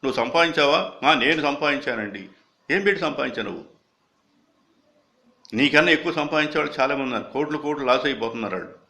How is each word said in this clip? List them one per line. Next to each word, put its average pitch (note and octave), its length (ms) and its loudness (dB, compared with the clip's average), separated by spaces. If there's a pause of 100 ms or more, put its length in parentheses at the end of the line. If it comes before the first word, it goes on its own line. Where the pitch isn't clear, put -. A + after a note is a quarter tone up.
నువ్వు C3+ 120 -2
సంపాదించావా? D#3 800 2 (120)
"ఆ, D3+ 100 6
నేను D3 280 2
సంపాదించానండి." C3 840 -4 (420)
ఏం F#3+ 120 0
పెట్టి G3 180 2
సంపాదించావు C3+ 480 -4
నువ్వు? F2 160 -10 (1900)
నీకన్నా D3 380 6
ఎక్కువ D#3 200 0
సంపాదించేవాళ్ళు D3+ 680 -2
చాలామంది C#3 240 0
ఉన్నారు, A#2+ 280 -6
కోట్లు D3 260 -4
కోట్లు C#3+ 260 -6
లాస్ C3 200 2
అయిపోతున్నారు A2+ 520 -4
వాళ్ళు. F2 180 -10 (160)